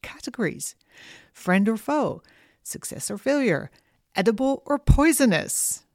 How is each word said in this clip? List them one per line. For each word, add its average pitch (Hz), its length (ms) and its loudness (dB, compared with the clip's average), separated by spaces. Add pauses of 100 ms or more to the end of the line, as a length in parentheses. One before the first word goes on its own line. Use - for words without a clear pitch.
categories. - 720 -8 (560)
Friend 196 380 0
or 220 80 -2
foe, 277 440 -4 (420)
success - 460 -12
or 208 80 -8
failure, 247 540 0 (420)
edible 233 520 0
or 285 120 -2
poisonous. - 1160 2